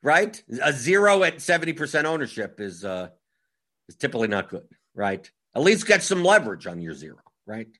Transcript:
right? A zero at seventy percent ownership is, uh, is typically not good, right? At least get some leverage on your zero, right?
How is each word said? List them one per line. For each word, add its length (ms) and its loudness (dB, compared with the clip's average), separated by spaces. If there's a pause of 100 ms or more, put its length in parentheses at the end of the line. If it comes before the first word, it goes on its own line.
right? 380 0 (220)
A 120 2
zero 480 4
at 180 0
seventy 320 0
percent 340 -2
ownership 540 -6
is, 240 -10
uh, 240 -6 (800)
is 80 -20
typically 320 -2
not 220 -2
good, 180 -12 (260)
right? 340 -4 (260)
At 80 0
least 240 4
get 160 4
some 200 -2
leverage 440 2
on 160 -10
your 100 -10
zero, 300 -16 (240)
right? 220 -12 (120)